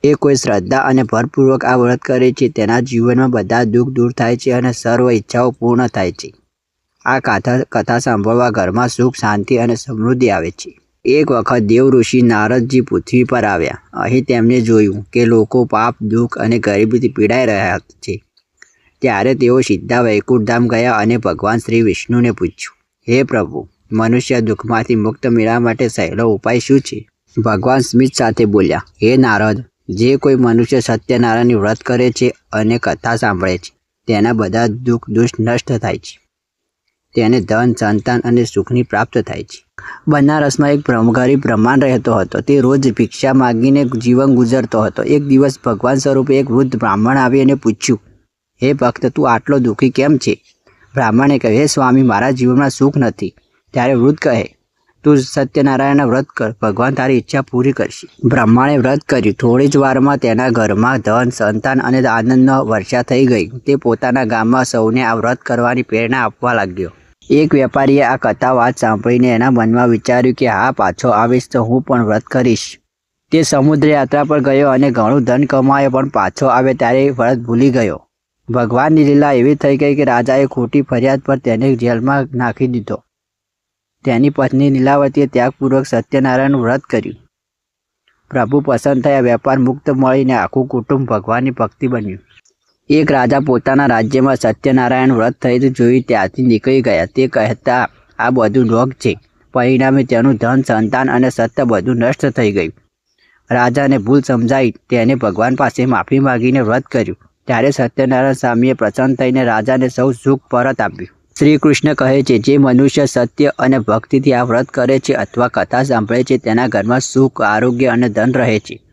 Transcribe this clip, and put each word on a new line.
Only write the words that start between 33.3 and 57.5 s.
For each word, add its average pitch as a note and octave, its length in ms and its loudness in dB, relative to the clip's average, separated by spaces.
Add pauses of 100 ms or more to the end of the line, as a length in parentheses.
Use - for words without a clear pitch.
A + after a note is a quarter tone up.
છે, - 200 -18 (280)
તેના A2 260 0
બધા A2 340 -2
દુઃખ A#2 440 -4
દુષ્ટ A2+ 300 0
નષ્ટ A#2+ 320 -2
થાય A2 260 -4
છે. - 220 -20 (920)
તેને A#2 260 2
ધન, A2 320 0
સંતાન A2+ 480 -2
અને A#2+ 240 2
સુખની A#2+ 380 -4
પ્રાપ્ત A2+ 360 -2
થાય - 240 -6
છે." - 220 -18 (440)
બનારસમાં D3 640 2
એક C#3+ 60 2
બ્રહ્મ-, A#2+ 340 0
ગરીબ B2+ 300 2
બ્રાહ્મણ A#2 380 0
રહેતો B2+ 340 0
હતો. F#2+ 260 -2
તે C#3 200 2
રોજ C3+ 320 2
ભિક્ષા C3 400 -2
માગીને C3 520 2
જીવન B2 500 0
ગુજરતો A#2+ 480 0
હતો. G#2+ 200 -4
એક D3 220 0
દિવસ C3+ 400 2
ભગવાન B2 320 0
સ્વરૂપે C3+ 420 0
એક C3 120 -2
વૃદ્ધ B2+ 260 0
બ્રાહ્મણ A2 400 0
આવી C3 240 2
અને C3+ 140 4
પૂછ્યું, A2+ 460 -2 (640)
"હે C3 100 0
ભક્ત, C3 340 -2
તું C3 260 0
આટલો C#3 260 0
દુઃખી B2 320 0
કેમ C#3 260 0
છે?" - 260 -4 (520)
બ્રાહ્મણે B2+ 440 2
કહ્યું, A2+ 220 0
"હે D3+ 60 2
સ્વામી, C3+ 360 2
મારા A#2+ 280 0
જીવનમાં B2+ 400 0
સુખ C#3 260 0
નથી." A2 380 -4 (380)
ત્યારે C#3 220 0
વૃદ્ધ C3 240 2
કહે, A#2 360 -2 (500)
"તું D3 140 4
સત્યનારાયણના C#3 840 0
વ્રત C3 220 0 (100)
કર, C3 260 -4
ભગવાન A#2 320 -2
તારી C3 200 0
ઈચ્છા A2 280 -2
પૂરી B2+ 300 -2